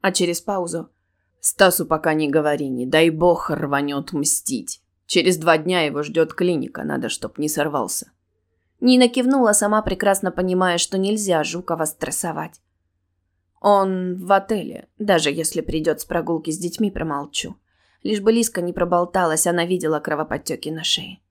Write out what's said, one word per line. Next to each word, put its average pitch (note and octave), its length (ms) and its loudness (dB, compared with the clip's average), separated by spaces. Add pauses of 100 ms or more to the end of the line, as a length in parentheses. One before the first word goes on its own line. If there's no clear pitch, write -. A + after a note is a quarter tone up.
А F#3+ 100 2
через F3 300 -2
паузу: E3+ 480 -6 (500)
"Стасу F3+ 460 2
пока D#3 280 0
не D#3 160 0
говори, D3 400 2
не B2+ 160 -4
дай D#3 240 4
бог E3 400 2
рванёт C#3+ 640 -2
мстить. - 680 -4 (240)
Через E3+ 320 2
два D#3+ 200 4
дня F3 240 0
его D3 220 -2
ждёт D#3 300 0
клиника, F3 500 -2
надо, D3 260 -4
чтоб - 280 -8
не D3+ 120 -2
сорвался". D3 640 -4 (680)
Нина B3+ 300 6
кивнула, B3 440 2
сама G#3+ 280 2
прекрасно G3 500 0
понимая, F#3 460 0
что F#3 200 -2
нельзя F#3+ 460 0
Жукова E3 420 -4
стрессовать. - 760 -8 (1000)
"Он F#3+ 560 2 (100)
в F#3+ 60 2
отеле, G3 560 0 (100)
даже G3 320 2
если D#3 320 -4
придёт D#3 400 -2
с - 40 -12
прогулки D#3 460 -4
с D#3 60 -4
детьми, F3+ 320 -2
промолчу. D3 680 -8 (480)
Лишь G#3 180 -2
бы G#3+ 100 4
Лизка A3+ 300 2
не F3 120 -4
проболталась, F3 760 0
она F3 180 2
видела E3+ 340 0
кровоподтёки - 680 -6
на D#3+ 140 -8
шее". F#3 360 -4 (120)